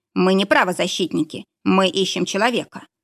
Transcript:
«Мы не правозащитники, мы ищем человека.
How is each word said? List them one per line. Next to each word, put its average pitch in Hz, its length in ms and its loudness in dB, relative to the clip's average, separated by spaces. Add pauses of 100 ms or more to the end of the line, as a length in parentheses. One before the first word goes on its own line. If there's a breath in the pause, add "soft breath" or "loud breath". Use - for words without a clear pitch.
(140)
«Мы 185 200 4
не 196 120 2
правозащитники, 175 960 -2 (200)
мы 185 240 4
ищем - 360 -2
человека. 196 600 -4 (180)